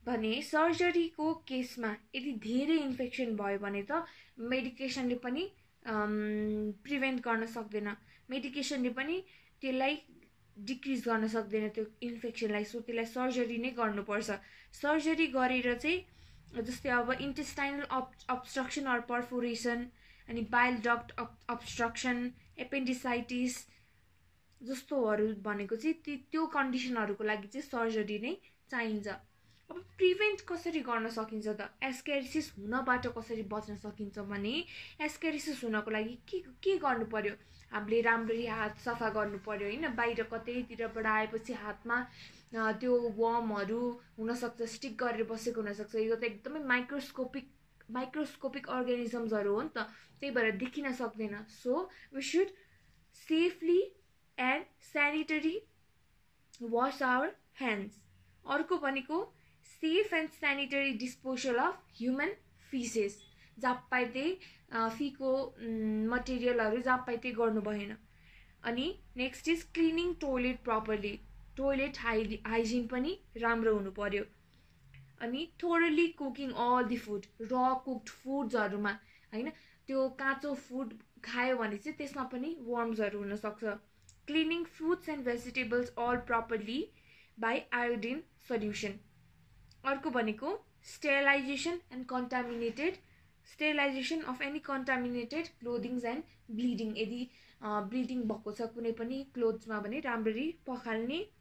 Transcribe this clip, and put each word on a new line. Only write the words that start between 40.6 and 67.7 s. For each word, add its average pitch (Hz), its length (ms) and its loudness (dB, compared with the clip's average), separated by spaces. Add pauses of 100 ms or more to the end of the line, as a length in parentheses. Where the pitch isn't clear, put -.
आएपछि 214 460 2
हातमा, 233 560 -4 (480)
अ, 220 160 2
त्यो 247 280 4
वर्महरू 226 1000 2 (180)
हुनसक्छ, 240 440 -2
stick 220 360 -6
गरेर 233 260 0
बसेको 226 380 -4
हुनसक्छ। 208 320 -6
यो 220 220 2
त 226 80 -2
एकदमै 262 360 -4
microscopic, 262 920 -2 (400)
microscopic 262 800 -4
अर्गानिजम्सहरू 233 840 0
हो 220 80 2
नि 320 60 -2
त, - 100 -6 (420)
त्यही 277 140 -4
भएर 226 160 6
देखिन 254 420 -2
सक्दैन। 214 540 -4 (180)
So, 302 240 2 (280)
we 269 80 -4
should 359 240 4 (800)
safely 349 520 4 (580)
and 262 240 2 (340)
sanitary 311 600 2 (1080)
wash 240 400 2
our 262 260 4 (340)
hands। 208 460 -4 (400)
अर्को 320 300 2
भनेको 285 560 -2 (480)
safe 349 300 2
and 320 200 0
sanitary 277 680 0
disposal 254 560 -2
of 311 160 4 (280)
human 262 260 2 (460)
feces। 220 380 0 (460)
जहाँ 247 320 -2
पाए 247 140 4
त्यही, 294 340 -2 (340)
अ, 226 160 2
फीको, 269 540 0
उम्, 220 640 0
मटेरियलहरू 240 760 2
जहाँ 254 160 4
पाए 247 180 -2
त्यही 240 180 -4
गर्नु 220 260 4
भएन। 208 360 -4 (640)